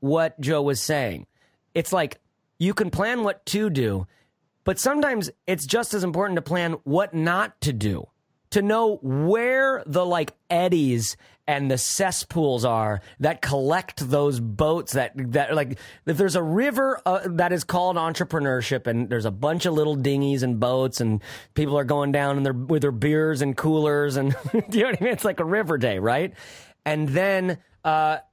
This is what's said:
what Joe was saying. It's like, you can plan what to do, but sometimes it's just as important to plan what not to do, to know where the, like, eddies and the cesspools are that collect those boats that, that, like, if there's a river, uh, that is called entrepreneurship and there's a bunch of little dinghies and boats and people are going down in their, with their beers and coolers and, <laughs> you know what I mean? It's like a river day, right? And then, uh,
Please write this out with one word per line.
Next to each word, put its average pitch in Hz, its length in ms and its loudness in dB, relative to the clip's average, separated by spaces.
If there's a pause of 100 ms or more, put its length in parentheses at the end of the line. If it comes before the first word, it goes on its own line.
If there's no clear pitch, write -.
what 160 400 0
Joe 147 220 0
was 139 180 0
saying. 127 460 -2 (480)
It's 165 180 -2
like, 165 280 -2 (380)
you 190 160 2
can 196 160 -2
plan 226 340 -2
what 196 220 -4
to 214 240 0
do, 107 360 0 (580)
but 190 140 0
sometimes 262 520 0 (160)
it's 156 200 -2
just 220 280 0
as 190 100 0
important 180 320 -2
to 160 60 -2
plan 170 320 -2 (100)
what 175 300 0
not 175 480 -2
to 143 100 0
do, 104 340 -2 (440)
to 208 120 2
know 214 400 2
where 233 840 2
the, 165 180 0
like, 175 300 -2 (160)
eddies 160 680 2 (320)
and 139 200 0
the 131 100 2
cesspools 151 840 0
are 110 360 2 (180)
that 147 240 0
collect 139 680 -2
those 143 300 2
boats 147 540 0
that, 123 200 0 (200)
that, 143 240 2
like, 135 200 -2 (300)
if 160 100 0
there's 185 200 2
a 175 60 2
river, 247 640 0
uh, 185 200 2
that 175 280 0
is 165 120 -2
called 180 320 0
entrepreneurship 143 880 -2
and 117 240 0
there's 117 140 -2
a 110 80 0
bunch 151 340 -2
of 170 80 0
little 151 220 2
dinghies 139 480 0
and 120 160 0
boats 127 400 0
and 110 200 2 (340)
people 147 220 0
are 143 80 2
going 143 280 0
down 139 240 2
in 139 80 0
their, 135 80 0
with 131 300 0
their 143 100 2
beers 151 500 2
and 139 140 -2
coolers 147 600 2
and, 135 280 0
<laughs> - 80 -8 (180)
you 208 120 2
know 254 80 2
what 190 100 -2
I 185 40 -2
mean? 247 80 0
It's - 120 -4
like 196 160 0
a 165 40 0
river 165 340 0
day, 110 200 0
right? 120 340 0 (520)
And 151 240 0
then, 185 500 0 (260)
uh, 156 340 2 (140)